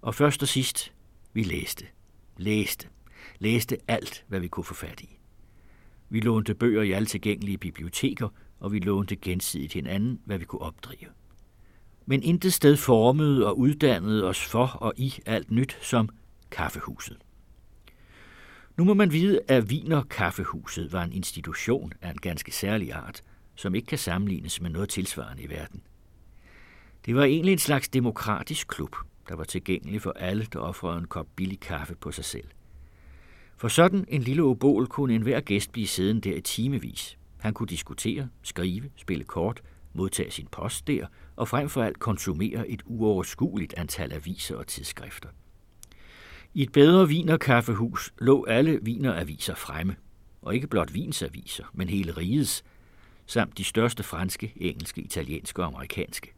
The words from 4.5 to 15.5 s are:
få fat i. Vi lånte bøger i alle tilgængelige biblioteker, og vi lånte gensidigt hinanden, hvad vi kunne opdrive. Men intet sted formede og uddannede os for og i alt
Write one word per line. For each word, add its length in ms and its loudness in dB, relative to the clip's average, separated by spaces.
få 100 -10
fat 280 -14
i. 180 -20
Vi 100 0
lånte 360 2
bøger 260 4
i 100 2
alle 140 2
tilgængelige 520 -2
biblioteker, 720 -4
og 120 -6
vi 80 0
lånte 360 0
gensidigt 580 -4
hinanden, 520 -2
hvad 120 -4
vi 80 -8
kunne 160 -10
opdrive. 480 -14
Men 180 2
intet 300 2
sted 240 8
formede 720 6
og 120 0
uddannede 640 4
os 180 0
for 240 2
og 320 -4
i 160 -2
alt 260 -2